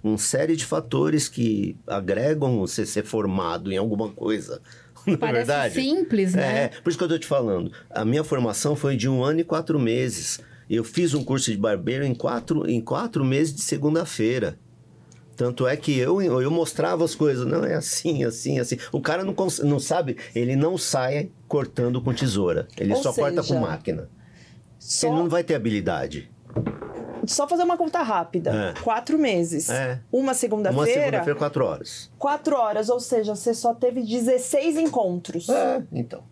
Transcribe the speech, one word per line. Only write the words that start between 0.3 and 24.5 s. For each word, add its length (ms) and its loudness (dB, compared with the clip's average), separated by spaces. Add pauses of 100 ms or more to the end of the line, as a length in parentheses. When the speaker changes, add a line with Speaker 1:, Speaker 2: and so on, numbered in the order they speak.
Speaker 1:
de 80 -6
fatores 640 0
que 480 0 (100)
agregam 720 0
você 260 -2
ser 200 -4
formado 680 -2
em 60 0
alguma 320 0
coisa. 520 -4 (220)
<laughs> 240 -10
Não 60 2
é 40 2
Speaker 2:
Parece 280 0
Speaker 1:
verdade? 300 0
Speaker 2:
simples, 580 2
né? 320 2
Speaker 1:
É, 20 -4 (160)
por 60 0
isso 80 -2
que 80 0
eu 20 -2
tô 100 2
te 80 -6
falando. 460 0 (180)
A 140 -4
minha 220 2
formação 500 0
foi 220 0
de 100 0
um 160 2
ano 160 2
e 60 0
quatro 340 0
meses. 640 0 (280)
Eu 140 0
fiz 300 0
um 100 0
curso 260 0
de 80 0
barbeiro 460 0
em 100 0
quatro, 560 -2
em 120 0
quatro 420 -2
meses 320 2
de 60 -8
segunda-feira. 1000 0 (760)
Tanto 280 0
é 120 2
que 200 0
eu, 240 2
eu 300 2
mostrava 540 0
as 100 -2
coisas. 320 2
"Não, 160 0
é 120 0
assim, 500 0
assim, 340 -2
assim." 180 -2 (140)
O 80 -2
cara 240 -2
não 100 -2
cons-, 300 0
não 160 2
sabe, 380 0 (180)
ele 220 2
não 200 2
sai 520 0 (180)
cortando 540 0
com 120 0
tesoura. 540 0 (100)
Ele 160 2
Speaker 3:
Ou 80 2
Speaker 1:
só 120 0
corta 280 2
Speaker 3:
seja, 140 -2
Speaker 1:
com 60 2
máquina. 480 -4 (680)